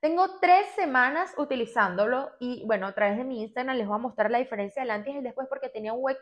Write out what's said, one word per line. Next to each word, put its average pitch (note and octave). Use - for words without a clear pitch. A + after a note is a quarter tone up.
Tengo F4+
tres F#4
semanas D4
utilizándolo A#3+
y, B3
bueno, G3+
a G3
través G3+
de B3
mi B3+
Instagram B3
les G#3
voy G#3
a G#3+
mostrar A3
la A#3+
diferencia A#3
del A#3+
antes G#3+
y -
el C#4
después B3+
porque C4+
tenía G#3+
un B3+
hue-, C4+